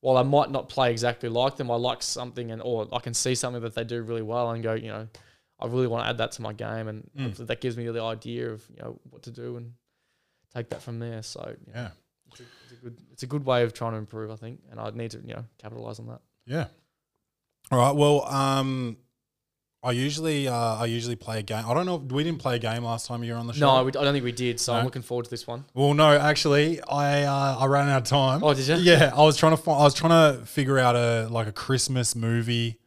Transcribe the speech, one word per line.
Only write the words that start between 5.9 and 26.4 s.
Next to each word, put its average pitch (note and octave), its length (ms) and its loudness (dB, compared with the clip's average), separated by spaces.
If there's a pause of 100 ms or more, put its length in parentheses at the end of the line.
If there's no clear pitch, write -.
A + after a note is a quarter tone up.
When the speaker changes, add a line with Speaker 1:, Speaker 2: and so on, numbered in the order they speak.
Speaker 1:
add A#2+ 100 -4
that A#2 140 -4
to - 100 -14
my G#2+ 100 -8
game," A2 360 -10
and G#2+ 280 -14
Speaker 2:
Mm. C#3 80 -8
Speaker 1:
hopefully A2+ 220 -10
that A#2+ 140 -6
gives B2 160 -6
me A#2 120 -8
the A#2 140 -6
idea A#2 480 -8
of, A2 200 -14
you - 120 -20
know, - 180 -14 (100)
what - 120 -20
to A#2+ 80 -16
do A#2+ 260 -12
and A#2+ 160 -16 (840)
take A#2+ 140 -8
that - 140 -12
from A#2 160 -10
there. A#2 240 -10
So, - 340 -14 (100)
you - 60 -20
know, A#2 80 -12
Speaker 2:
Yeah. A2+ 100 -12 (400)
Speaker 1:
it's - 100 -20
a, B2 40 -20 (200)
it's - 80 -20
a A#2+ 40 -20
good, A#2+ 220 -20 (140)
it's - 100 -16
a C3+ 40 -10
good C#3 200 -4
way B2 160 4
of A2+ 100 0
trying A#2 200 -6
to A2 60 -6
improve, G#2+ 320 -12
I A2 60 -14
think, A2+ 240 -16 (100)
and A2 80 -18
I A2 120 -8
need A#2 220 -10
to, A#2+ 120 -16
you - 100 -14
know, A#2 100 -12 (140)
capitalize A2+ 400 -14
on A2+ 100 -16
that. A#2 120 -18 (240)
Speaker 2:
Yeah. C#3+ 220 -6 (1040)
All B2+ 60 2
right. C#3 180 4
Well, D3 300 4
um, C3+ 720 -2 (840)
I B2+ 100 -2
usually, C#3+ 560 -2
uh, B2+ 60 -2 (220)
I A#2+ 100 -4
usually A#2 300 -4
play A2+ 220 -8
a G#2+ 40 -6
game. A2 260 -6
I A#2+ 60 0
don't F3 120 0
know. F3+ 100 -2
We C#3 280 -4
didn't E3 160 -4
play B2 160 -2
a - 20 -2
game A2+ 260 -4
last A#2 220 -6
time A#2+ 160 -8
you A#2 120 -8
were A#2 40 -8
on A#2 80 -8
the A#2 60 -8
show. D3 140 2 (100)
Speaker 1:
No, C3 80 4
we, C3 60 0
I C3+ 140 -2
don't C#3+ 80 4
think C3+ 120 0
we B2 80 -2
did. A#2+ 260 -2
So - 140 -2
I'm A#2 80 2
Speaker 2:
No? A#2+ 40 2
Speaker 1:
looking B2 180 -6
forward B2 220 -6
to - 60 -14
this A#2+ 160 -10
one. B2 180 -10 (100)
Speaker 2:
Well, C#3+ 200 4
no, D#3 140 8 (100)
actually, D3 640 2